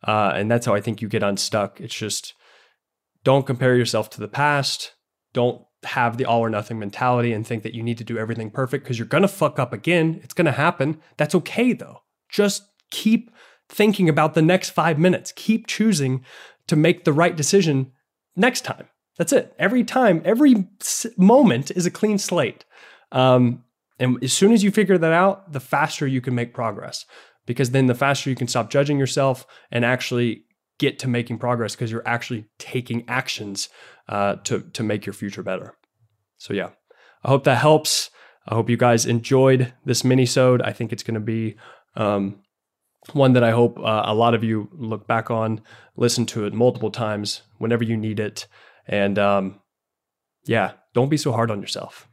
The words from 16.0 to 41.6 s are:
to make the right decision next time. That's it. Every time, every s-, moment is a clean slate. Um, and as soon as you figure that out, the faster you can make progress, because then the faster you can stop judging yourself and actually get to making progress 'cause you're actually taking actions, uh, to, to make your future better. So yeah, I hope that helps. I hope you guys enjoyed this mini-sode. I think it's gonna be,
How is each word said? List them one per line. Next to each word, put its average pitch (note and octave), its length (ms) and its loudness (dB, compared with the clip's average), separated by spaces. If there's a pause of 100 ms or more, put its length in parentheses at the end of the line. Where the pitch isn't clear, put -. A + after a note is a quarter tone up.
to D#3+ 100 0
make E3 280 2
the D#3 100 2
right F3 200 2
decision D3+ 580 2 (440)
next A3+ 260 0
time. - 260 -12 (280)
That's E3+ 160 -2
it. - 260 0
Every A#3+ 260 0
time, G#3 400 2
every A3+ 420 4 (140)
s-, - 260 -6 (100)
moment F#3 540 6
is F3 160 -2
a F3 40 0
clean G#3+ 280 -2
slate. E3+ 460 -4 (480)
Um, B2+ 520 4 (360)
and B2+ 240 0
as C3 80 -2
soon G3 180 4
as G#3+ 140 6
you G3 80 2
figure F#3+ 260 2
that D#3+ 140 2
out, F3 400 0
the C#3 80 -8
faster D3 480 -2
you C3 120 -2
can B2 140 -4
make A#2+ 180 -4
progress, - 540 -10 (400)
because B2 240 -2
then C3 160 2
the B2 80 2
faster C#3 360 -2
you B2 60 -2
can A#2+ 120 -6
stop A2+ 220 -2
judging C#3+ 280 0
yourself C3+ 480 -2 (240)
and A#2+ 140 -2
actually A#2+ 600 -2 (320)
get C#3+ 200 -2
to C3 100 -6
making A#2+ 300 -4
progress A#2 380 -4
'cause A2+ 160 -6
you're A2+ 160 -8
actually A#2 380 -6 (120)
taking A#2+ 480 -6
actions, A2 600 -6 (400)
uh, G2+ 280 -2
to, - 260 -6 (100)
to - 100 -8
make G#2+ 240 -4
your G2 60 -8
future G2 300 -10
better. F#2 340 -8 (600)
So - 160 -10
yeah, F#2 160 -6 (520)
I - 60 -6
hope C#3 160 2
that C3 140 4
helps. D3+ 520 2 (380)
I G#2+ 60 -4
hope A2+ 160 0
you A#2 80 2
guys A#2+ 260 4
enjoyed B2+ 720 2 (100)
this - 180 -2
mini-sode. B2+ 600 4
I A2 100 -4
think A2+ 200 -8
it's G#2+ 100 -10
gonna A2+ 180 -6
be, A2+ 360 -4 (380)